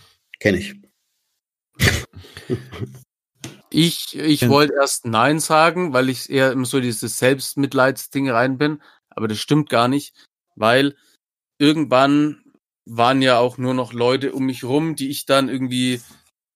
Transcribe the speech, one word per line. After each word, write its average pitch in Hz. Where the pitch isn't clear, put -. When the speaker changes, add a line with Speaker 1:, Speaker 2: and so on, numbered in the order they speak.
Speaker 1:
Kenn 104
ich. -
Speaker 2:
Ich, -
ich 147
Speaker 3:
Ken- 123
Speaker 2:
wollte 143
erst -
Nein 123
sagen, 160
weil 131
ich 127
eher 131
immer 127
so 135
dieses 120
Selbstmitleidsding 135
rein 127
bin. 151
Aber 110
das 107
stimmt 147
gar 120
nicht, 139
weil 131
irgendwann 147
waren 117
ja 127
auch 123
nur 127
noch 123
Leute 123
um 131
mich 131
rum, 147
die 139
ich 143
dann 135
irgendwie 127